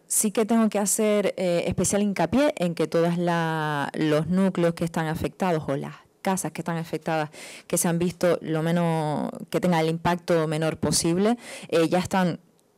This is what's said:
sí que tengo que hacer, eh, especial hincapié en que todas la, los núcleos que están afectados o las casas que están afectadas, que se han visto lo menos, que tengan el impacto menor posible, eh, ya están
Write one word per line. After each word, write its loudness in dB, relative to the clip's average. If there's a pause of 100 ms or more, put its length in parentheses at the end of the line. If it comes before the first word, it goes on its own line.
sí -2
que 0
tengo 4
que -2
hacer, 0
eh, 0
especial 0
hincapié 2
en 0
que -2
todas 2
la, 0
los 0
núcleos 2
que -4
están -2
afectados -2
o 0
las -6 (280)
casas -2
que -10
están -4
afectadas, -4 (380)
que -2
se 0
han 2
visto 0
lo -2
menos, 0 (220)
que 0
tengan 2
el 2
impacto 0
menor -2
posible, 0 (320)
eh, 4
ya 2
están 0 (380)